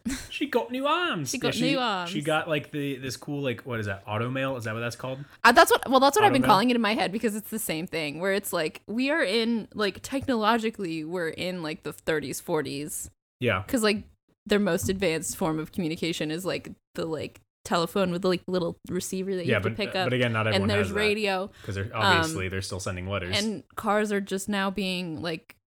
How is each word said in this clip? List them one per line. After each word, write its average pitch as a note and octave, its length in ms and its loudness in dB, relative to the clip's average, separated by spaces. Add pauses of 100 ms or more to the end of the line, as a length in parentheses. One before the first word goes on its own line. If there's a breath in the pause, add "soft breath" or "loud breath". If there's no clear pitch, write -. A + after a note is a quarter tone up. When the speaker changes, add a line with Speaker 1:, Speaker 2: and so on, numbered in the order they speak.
Speaker 1:
<laughs> C4 240 -6
Speaker 2:
She - 180 -4
got A#3 240 0
new C4+ 160 -2
arms. D4 420 0
Speaker 1:
She C4+ 80 -4
Speaker 2:
Yeah, B3 40 -4
Speaker 1:
got - 120 0
Speaker 2:
she, G#3+ 100 -2
Speaker 1:
new B3+ 80 2
Speaker 2:
she C#4 60 2
Speaker 1:
arms. F#3+ 360 -2 (100)
Speaker 2:
got, D#3 240 0
like, D3 240 -2
the, C#3 240 -4
this B2+ 220 -8
cool, C#3+ 240 -6
like, A#2+ 240 -2
what A#2 160 -4
is G#2 60 -4
that? G2 180 -6
Automail? B2+ 520 -2
Is A2 60 -8
that A2 100 -4
what A2+ 60 -4
that's A#2 160 -4
called? C3 240 -8 (240 loud breath)
Speaker 1:
Uh, A#3 80 10
that's D#4+ 180 8
what, - 200 2
well, C4 100 6
that's C#4 160 6
what G#4+ 80 6
I've G4+ 80 8
been C4 100 4
Speaker 2:
Automail? B3+ 40 4
Speaker 1:
calling A#3+ 240 6
it A#3+ 80 4
in A#3 40 2
my G#3+ 120 2
head F#3 180 0
because G#3 240 -2
it's G#3 140 -8
the A3 100 -6
same D#3+ 260 -4
thing D3+ 360 -4
where F#3+ 100 2
it's G3+ 220 -2
like, D#3+ 340 -2
we B3+ 240 0
are D#4+ 100 2
in, A3+ 540 0
like, G3+ 260 0
technologically, A3 1000 0
we're E3+ 260 -4
in, F3+ 320 -6
like, D#3 220 -6
the E3+ 80 -6
thirties, D3+ 480 -2
forties. D3 720 -4 (320)
Speaker 2:
Yeah. G2 260 2
Speaker 1:
'Cause, A3+ 160 2
like, G#3+ 200 2 (420)
their G#3 140 4
most F#3+ 280 2
advanced F3+ 480 0
form D#3 240 0
of D#3 140 -8
communication E3 580 -2
is, F3+ 140 -6
like, D3+ 260 -4 (240)
the, E3+ 100 -4
like, D#3 360 -8 (220)
telephone F3+ 480 2
with F3 120 -2
the, F#3+ 40 2
like, F3 200 2
little F3 280 -2 (140)
receiver F#3+ 460 -4
that F3+ 100 -4
you B2+ 60 0
Speaker 2:
Yeah, A2 60 4
Speaker 1:
have F#2+ 60 0
to A#2 60 2
Speaker 2:
but, A2+ 80 -4
Speaker 1:
pick G2+ 160 -4
Speaker 2:
but F#3 140 0
Speaker 1:
up. B2 60 2
Speaker 2:
again, B2 200 2
not A2 140 2
everyone G3 160 2
Speaker 1:
And G#2 80 2
there's G3+ 160 2
Speaker 2:
has G3+ 80 -4
that, G#3 40 0
Speaker 1:
radio. G3+ 520 0 (120)
Speaker 2:
'cause G2 120 -6
they're, G2 180 -4
obviously D#3+ 540 2
Speaker 1:
Um, - 20 -4
Speaker 2:
they're F#2+ 140 -4
still F#2 160 -6
sending F#2 280 -6
letters. F#2+ 320 -2
Speaker 1:
and G#3 220 -2 (140)
cars G#3+ 360 0
are G3+ 80 0
just G3 300 -4
now G3 220 0
being, F#3 500 -4
like, E3+ 340 -8 (120)